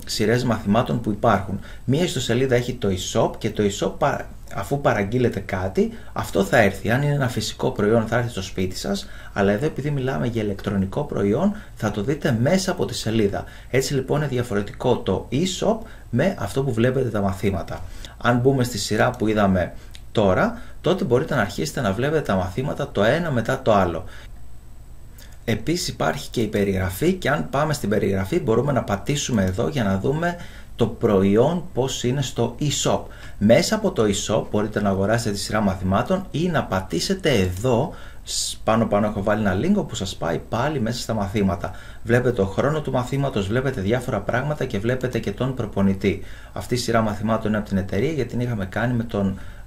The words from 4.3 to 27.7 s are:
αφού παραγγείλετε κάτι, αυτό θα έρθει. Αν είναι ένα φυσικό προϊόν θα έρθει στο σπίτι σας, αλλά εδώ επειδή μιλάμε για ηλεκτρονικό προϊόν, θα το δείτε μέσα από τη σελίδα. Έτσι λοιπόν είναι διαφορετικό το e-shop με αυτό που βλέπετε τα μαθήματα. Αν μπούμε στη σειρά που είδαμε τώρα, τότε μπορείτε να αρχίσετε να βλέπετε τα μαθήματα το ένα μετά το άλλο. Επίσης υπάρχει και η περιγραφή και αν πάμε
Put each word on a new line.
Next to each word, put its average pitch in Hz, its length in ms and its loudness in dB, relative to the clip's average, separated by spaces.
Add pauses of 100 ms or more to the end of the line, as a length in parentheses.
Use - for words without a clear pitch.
αφού - 260 -2
παραγγείλετε 113 600 2
κάτι, 98 520 0 (200)
αυτό - 320 0
θα 156 140 2
έρθει. 98 320 2
Αν 127 120 2
είναι 143 100 2
ένα 139 160 0
φυσικό - 420 -4
προϊόν 110 360 2
θα 113 100 0
έρθει 117 140 0
στο 95 120 -6
σπίτι 92 340 -4
σας, - 300 -4 (260)
αλλά 98 200 4
εδώ 107 140 0
επειδή 151 240 -4
μιλάμε 135 360 -2
για 113 160 0
ηλεκτρονικό 101 640 -2
προϊόν, 139 500 2 (200)
θα 107 160 -2
το 101 120 -2
δείτε 143 380 0
μέσα 180 300 2
από - 140 -2
τη - 100 -4
σελίδα. 107 500 0 (260)
Έτσι 135 240 2
λοιπόν 131 240 0
είναι 151 100 0
διαφορετικό 117 720 0
το - 340 -2
e-shop 185 460 0 (320)
με 160 280 2
αυτό - 240 -2
που 139 100 0
βλέπετε 123 360 2
τα 104 120 0
μαθήματα. 95 640 -2 (340)
Αν 123 200 4
μπούμε 131 260 4
στη 110 140 -4
σειρά 113 320 2
που 113 160 -2
είδαμε 98 460 4 (400)
τώρα, 113 460 4 (220)
τότε 190 240 2
μπορείτε 131 300 2
να 131 60 2
αρχίσετε 107 400 -2
να 101 120 2
βλέπετε 139 280 0
τα 113 140 0
μαθήματα 95 580 -2
το 101 100 2
ένα 156 280 4
μετά 123 320 0
το 117 100 4
άλλο. 90 320 2 (1400)
Επίσης 147 440 -2
υπάρχει 147 420 -4
και 123 100 -2
η 110 60 2
περιγραφή 98 640 2
και 185 180 -2
αν 151 200 0
πάμε 147 220 0